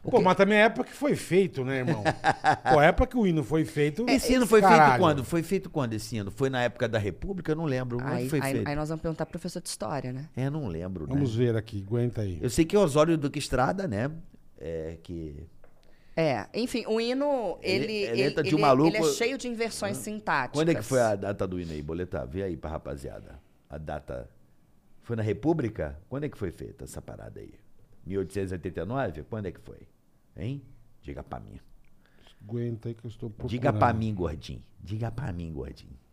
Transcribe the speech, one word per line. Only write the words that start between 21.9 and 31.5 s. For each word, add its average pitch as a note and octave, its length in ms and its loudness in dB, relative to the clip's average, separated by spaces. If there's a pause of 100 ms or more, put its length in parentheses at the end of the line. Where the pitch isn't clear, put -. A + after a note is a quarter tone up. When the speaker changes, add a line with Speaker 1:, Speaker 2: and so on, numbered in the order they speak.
Speaker 3:
Vê F2 160 -6
aí F2+ 140 -4
pra D#2 140 -10
rapaziada. C2+ 680 -10 (300)
A C#2+ 80 -14
data D2+ 540 -10 (720)
foi A#2+ 120 -6
na A2 80 -4
República? G#2+ 760 -2 (100)
Quando C#3+ 160 -8
é C#3+ 60 -6
que - 80 -18
foi F2+ 120 -6
feita - 340 -14
essa - 180 -14
parada G#1 360 -16
aí? G#1 140 -18 (540)
Mil G2 140 -2
oitocentos F#2+ 300 -4
e F#2+ 40 -4
oitenta F2 260 -6
e D#2+ 60 -4
nove? G2+ 420 -4
Quando G#2+ 180 -8
é E2 60 -6
que - 80 -18
foi? - 160 -18 (600)
Hein? B2+ 260 -8 (400)
Diga C#2+ 200 -12
pra B1+ 160 -10
mim. G1+ 220 -16 (800)